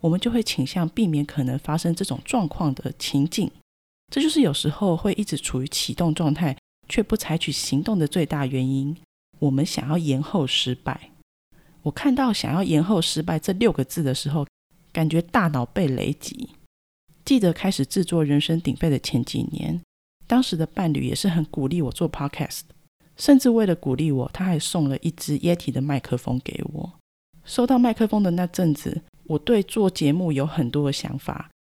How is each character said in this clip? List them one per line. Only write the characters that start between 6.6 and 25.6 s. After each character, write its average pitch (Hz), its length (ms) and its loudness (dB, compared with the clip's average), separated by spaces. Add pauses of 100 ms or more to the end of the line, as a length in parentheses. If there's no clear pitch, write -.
却 226 140 0
不 220 140 0
采 165 200 -4
取 - 140 -4
行 - 320 -2
动 214 160 0
的 151 80 2
最 165 180 0
大 143 220 -2
原 131 200 -2
因。 135 300 -2 (440)
我 147 100 2
们 139 160 2
想 - 220 -6
要 160 100 2
延 143 240 0
后 156 240 0
失 - 280 -2
败。” - 360 -8 (720)
我 147 80 -2
看 262 240 0
到 262 180 2
“想 - 220 -2
要 185 80 0
延 160 200 4
后 180 200 2
失 - 180 -2
败” 165 220 -2
这 196 120 -2
六 202 180 2
个 170 120 -2
字 165 200 -4
的 131 100 0
时 139 160 -4
候， 143 160 -2 (460)
感 160 180 0
觉 165 100 2
大 170 280 0
脑 127 180 -2
被 180 220 0
雷 131 240 -2
击。 - 380 -10 (760)
记 262 160 4
得 175 120 4
开 - 160 -2
始 147 160 0
制 185 200 -2
作 165 200 2
人 143 160 4
声 165 200 0
鼎 135 160 -2
沸 165 120 0
的 139 120 4
前 - 240 -2
几 - 260 -4
年， 165 300 -4 (480)
当 247 120 4
时 190 160 -2
的 160 80 0
伴 165 280 -2
侣 139 140 -2
也 - 60 -2
是 196 160 0
很 165 180 2
鼓 135 200 -4
励 170 160 -2
我 123 80 -2
做 160 180 -2
podcast， - 520 -6 (560)
甚 285 200 8
至 262 140 6
为 226 160 4
了 175 80 2
鼓 131 220 -2
励 151 160 2
我， 127 200 -2
他 185 120 -4
还 180 120 2
送 147 320 0
了 135 100 -2
一 - 120 -2
支 - 300 -4
YETI 175 320 0